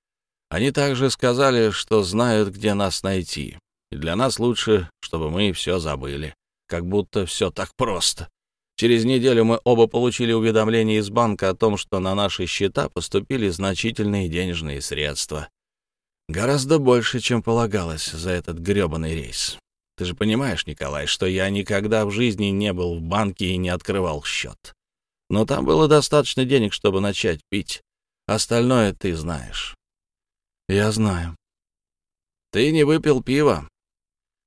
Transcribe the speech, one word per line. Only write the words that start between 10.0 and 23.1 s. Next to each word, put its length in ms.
уведомление 680
из 100
банка 400
о 60
том, 200
что 220
на 160
наши 320
счета 420
поступили 600
значительные 800
денежные 520
средства. 680
Гораздо 500
больше, 400
чем 240
полагалось 720
за 180
этот 280
грёбаный 580
рейс. 420
Ты 60
же 80
понимаешь, 520
Николай, 380
что 220
я 240
никогда 560
в 40
жизни 360
не 260
был 240
в 60
банке 460